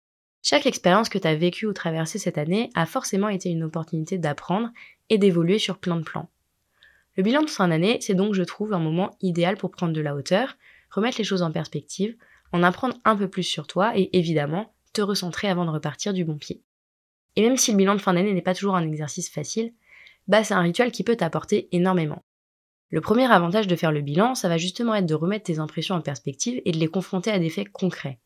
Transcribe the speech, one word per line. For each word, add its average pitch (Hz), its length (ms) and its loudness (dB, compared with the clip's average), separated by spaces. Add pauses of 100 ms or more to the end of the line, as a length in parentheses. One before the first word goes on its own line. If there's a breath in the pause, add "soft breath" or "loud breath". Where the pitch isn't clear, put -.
(440)
Chaque 285 220 2
expérience 214 420 4
que - 100 -4
t'as 160 180 2
vécue 175 320 0
ou 208 40 -2
traversée 165 480 -4
cette 170 180 -4
année 180 380 -2
a 165 100 2
forcément 208 440 -2
été 190 200 -4
une 165 140 -2
opportunité 160 540 -4
d'apprendre 175 540 -2 (380 loud breath)
et - 80 4
d'évoluer 185 400 4
sur 202 200 -4
plein 170 180 -2
de 165 80 -2
plans. - 260 -8 (840 soft breath)
Le 190 80 2
bilan 262 200 4
de 302 60 -2
fin 185 200 0
d'année, 185 320 2
c'est - 120 0
donc, 202 200 2
je 190 100 2
trouve, 208 300 -4
un 180 60 0
moment 165 420 0
idéal 175 340 0
pour 180 160 -6
prendre 165 220 -2
de 156 80 -2
la 147 140 -4
hauteur, 196 420 -2 (340 soft breath)
remettre 226 260 -2
les 226 60 -4
choses 185 200 0
en 160 100 -2
perspective, 175 640 -6 (340 soft breath)
en 175 100 2
apprendre 185 440 2
un 220 100 4
peu 196 140 -2
plus 185 140 -4
sur - 240 -6
toi 202 280 0
et 190 220 2
évidemment, 160 560 0 (180)
te 214 100 -2
recentrer 196 460 -2
avant 180 160 0
de 165 80 0
repartir 151 420 -4
du 185 120 0
bon 151 120 -4
pied. - 240 -10 (760)
Et 202 80 4
même 247 140 4
si 240 140 2
le 202 60 4
bilan 196 160 6
de 202 80 0
fin 185 140 2
d'année 196 180 2
n'est 180 80 0
pas 185 140 0
toujours 196 200 0
un 170 100 0
exercice 156 440 -6
facile, 226 420 -6 (560 loud breath)
bah 208 160 6
c'est 208 120 -2
un 185 60 2
rituel 175 300 2
qui 190 120 -6
peut 233 120 2
t'apporter 170 560 -2
énormément. 175 520 0 (680)
Le 160 120 -2
premier 240 300 4
avantage 190 360 4
de 175 80 2
faire 160 160 2
le 151 100 0
bilan, 170 320 2
ça 208 160 -2
va 170 80 2
justement 214 380 -2
être 196 100 2
de 156 80 0
remettre 185 320 -2
tes 160 140 -2
impressions 156 360 -4
en 165 60 -2
perspective 151 640 -6
et 185 60 2
de 160 80 -2
les 165 80 2
confronter 185 420 -2
à 208 80 0
des 165 140 0
faits 202 180 -8
concrets. - 560 -4